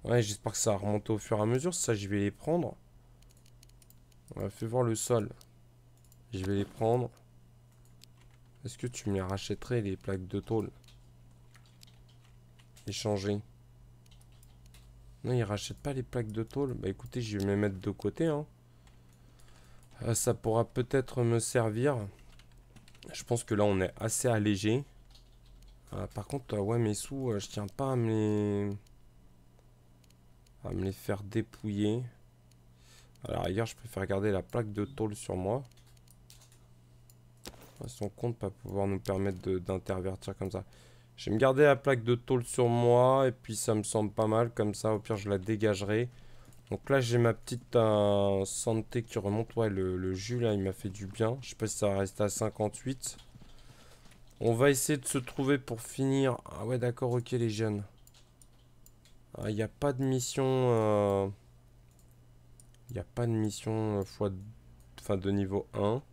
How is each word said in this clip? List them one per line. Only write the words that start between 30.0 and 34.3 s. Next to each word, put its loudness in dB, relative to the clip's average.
à -6
me -2
les -2
faire -6
dépouiller. -2
À -8
la -2
rigueur, -2
je -12
préfère -8
garder 0